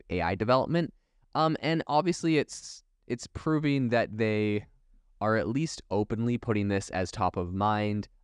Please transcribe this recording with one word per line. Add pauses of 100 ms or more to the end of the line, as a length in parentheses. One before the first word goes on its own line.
(100)
A
I
development. (420)
Um,
and
obviously
it's, (240)
it's
proving
that
they (560)
are
at
least
openly
putting
this
as
top
of
mind. (160)